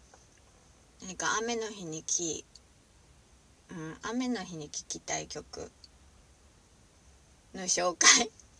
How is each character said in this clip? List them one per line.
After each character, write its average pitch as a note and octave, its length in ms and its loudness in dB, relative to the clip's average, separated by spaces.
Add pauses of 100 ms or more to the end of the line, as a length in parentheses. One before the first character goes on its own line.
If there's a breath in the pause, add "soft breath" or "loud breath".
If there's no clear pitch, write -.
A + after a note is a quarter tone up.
(1040)
何 F#3+ 120 -12
か D#3+ 240 0
雨 A#3 160 0
の A3 140 -4
日 G3+ 160 -10
に D#3+ 180 -8
き-、 - 420 -2 (1300)
う F#3 40 -12
ん、 D#3+ 280 -8
雨 A#3+ 240 -2
の A3+ 160 -2
日 F3+ 140 -10
に D3 140 -10
聴 - 180 -8
き D#3+ 100 -8
た - 220 -4
い D3+ 80 -10
曲 - 420 -10 (1900)
の F#3+ 60 -6
紹 F3+ 360 2
介 A#3 320 8 (300)